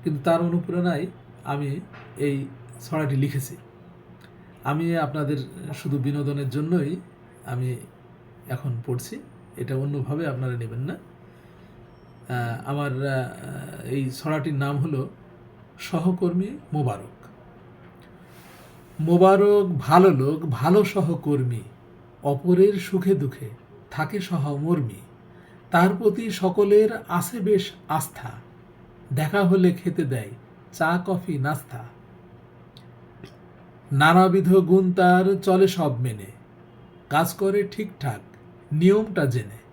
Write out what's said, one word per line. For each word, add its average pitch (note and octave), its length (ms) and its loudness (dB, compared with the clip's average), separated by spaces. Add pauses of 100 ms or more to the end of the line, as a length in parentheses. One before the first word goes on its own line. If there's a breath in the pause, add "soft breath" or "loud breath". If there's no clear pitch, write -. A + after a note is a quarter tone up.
কিন্তু D3+ 200 -4
তার E3+ 180 2
অনুপ্রেরণায় F3 640 -2 (360)
আমি C#3+ 360 -6 (380)
এই C#3 280 -2 (360)
ছড়াটি D3+ 340 -4
লিখেছি। C3+ 400 -2 (1080)
আমি E3 340 -2
আপনাদের D3 400 -2 (380)
শুধু C#3 220 -4
বিনোদনের C#3+ 520 -4
জন্যই D3+ 460 -2 (500)
আমি B2 300 -4 (720)
এখন C3 220 -6 (140)
পড়ছি, C3+ 340 -8 (380)
এটা - 180 -6
অন্যভাবে C#3+ 520 -4
আপনারা B2+ 300 -4
নেবেন A#2 220 -8
না। D3+ 140 -6
আহ, - 1800 -12
আমার, C#3 380 -4
আহ, C3+ 800 -8
এই C3 240 -4
ছড়াটির D3+ 420 -4
নাম C#3+ 240 -2
হলো C#3 320 -2 (680)
সহকর্মী F3+ 680 -2 (260)
মোবারক। B2 520 -4 (1700 loud breath)
মোবারক F#3+ 800 6
ভালো F3 300 8
লোক, D3+ 400 0
ভালো D#3+ 340 4
সহকর্মী, D3 760 -2 (640)
অপরের F3+ 500 4
সুখে F#3 420 0
দুঃখে C3+ 340 -6 (420)
থাকে G3 280 -6
সহমর্মী। D3 760 -4 (760 loud breath)
তার F3+ 180 6 (100)
প্রতি A3+ 320 0
সকলের G3+ 580 4 (180)
আছে F3 320 -2
বেশ G3 320 0 (160)
আস্থা, - 440 -6 (840)
দেখা D#3 300 0
হলে F3+ 280 6
খেতে F3 320 -4
দেয় B2+ 260 -6 (440)
চা F3 320 -2
কফি F3+ 320 -4
নাস্তা। C#3 460 -6 (2000)
নানাবিধ F3 600 6
গুণ F#3 400 4
তার F#3 500 4
চলে F#3+ 240 4
সব D3 320 -2
মেনে, G#2+ 260 -6 (840)
কাজ E3 240 0
করে G3 380 0
ঠিকঠাক C3 480 -8 (520)
নিয়মটা F3+ 540 4
জেনে। A#2+ 320 -4 (160)